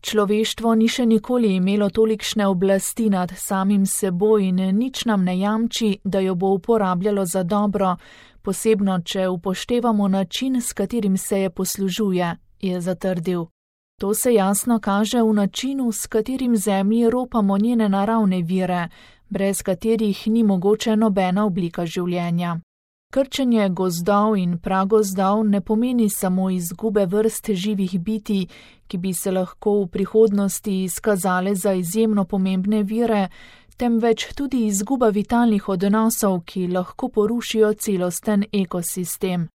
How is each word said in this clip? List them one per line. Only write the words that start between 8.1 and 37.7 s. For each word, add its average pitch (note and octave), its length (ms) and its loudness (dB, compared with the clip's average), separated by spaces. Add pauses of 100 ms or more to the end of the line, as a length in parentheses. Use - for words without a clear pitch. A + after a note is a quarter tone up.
posebno G3 600 0
če F#3 260 -2
upoštevamo G3+ 800 0
način, A3 540 -2
s - 120 -8
katerim G3 440 -2
se G3 240 -2
je F#3+ 80 0
poslužuje, F#3 880 -2 (260)
je F3+ 200 -4
zatrdil. F3+ 680 -2 (540)
To G3+ 120 -2
se A#3+ 200 2
jasno G3+ 460 2
kaže G#3+ 440 0
v A3 100 4
načinu, A#3+ 580 0
s - 160 -6
katerim B3 500 0
zemlji G#3 520 2
ropamo A#3 480 0
njene A3 320 2
naravne G3 520 2
vire, F3+ 480 -2 (400)
brez G3 320 -2
katerih G#3+ 680 0
ni A3+ 160 2
mogoče G3+ 520 2
nobena G3+ 500 2
oblika E3+ 400 -2
življenja. F3 760 -4 (540)
Krčenje A#3+ 560 0
gozdov F#3+ 680 0
in F3 220 0
pragozdov G3 840 0
ne G3+ 160 2
pomeni A3+ 480 0
samo F#3+ 400 0
izgube F#3 560 -2
vrst G#3+ 480 -2
živih F#3+ 460 -2
bitij, G#3 480 -4 (400)
ki F#3+ 100 -8
bi F#3 160 -4
se F#3+ 180 -4
lahko F#3 520 -2
v F3+ 40 -4
prihodnosti G3+ 960 2
izkazale F#3 720 0
za G3 180 0
izjemno G3+ 520 0
pomembne F#3+ 580 0
vire, G#3+ 460 0 (480)
temveč A#3 580 2
tudi C4 300 -2
izguba G#3+ 440 2
vitalnih G#3+ 600 2
odnosov, G3+ 760 0
ki F3+ 220 -4
lahko F3+ 420 -4
porušijo G#3+ 640 0